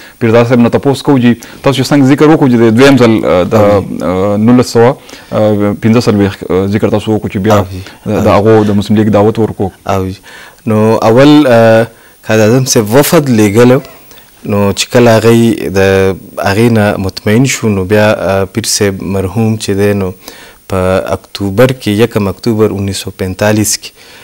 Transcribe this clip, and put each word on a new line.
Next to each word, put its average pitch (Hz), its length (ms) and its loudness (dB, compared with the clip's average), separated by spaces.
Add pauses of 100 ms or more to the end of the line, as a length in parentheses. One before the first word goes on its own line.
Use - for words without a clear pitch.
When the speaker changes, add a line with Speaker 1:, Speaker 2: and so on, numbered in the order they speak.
(200)
Speaker 1:
پیرزاده 117 300 2
صاحب 127 100 2
نه 117 100 2
تپوس 127 320 -2
کوو 139 180 0
چې 120 140 2 (300)
تاسو 135 200 -2
چې - 40 -4
څنګه 143 180 2
ذکر 143 200 2
وکړو 151 220 4
چې 123 100 2
د 113 200 2
دویم 139 200 4
ځل، 113 280 2
آه، 85 180 2
د، 104 120 -4
Speaker 2:
او 104 260 2
جی. - 220 -10
Speaker 1:
آه، 95 340 -2
نولس 117 300 2
سوه 120 300 2 (840)
پنځه 113 240 2
څلوېښت، 101 460 -2
آه، 95 160 0
ذکر 104 220 -2
تاسو 107 280 -2
وکړو 101 160 -6
چې - 40 -4
بیا 104 200 0
Speaker 2:
او 101 140 0
جی. 92 100 -14 (260)
Speaker 1:
د، 107 160 -2
د 107 40 0
هغو 107 360 2
د 104 80 -2
مسلم 101 260 -2
لیگ 107 100 2
دعوت 104 320 0
ورکړو. 104 300 -4 (180)
Speaker 2:
او 95 200 -4
جی. 95 100 -10 (500)
نو 110 340 0
اول، 139 460 4
آه، 113 400 4 (400)
قائد 110 140 0
اعظم 123 240 2
صاحب 113 300 -2
وفد 147 340 0
لېږلی. 117 500 2 (640)
نو 101 260 -2
چې - 220 -6
کله 117 240 4
هغه 113 140 2
یې 117 460 0
د - 20 -2 (600)
هغې 101 320 0
نه 104 260 0
مطمئن 107 480 -2
شو 120 240 -4
نو 98 140 -2
بیا، 107 280 0
آه، 95 340 -2
پیر 104 200 -8
صاحب 98 360 -4
مرحوم 98 560 -4
چې - 120 -10
دی 101 240 0
نو 95 180 -4 (560)
په 92 380 -2
اکتوبر 101 600 -2
کې، 131 200 -4
یکم 107 400 -2
اکتوبر 107 420 -2
اونیس 98 280 -6
سو - 140 -12
پینتالیس 104 640 -4
کې - 120 -16 (340)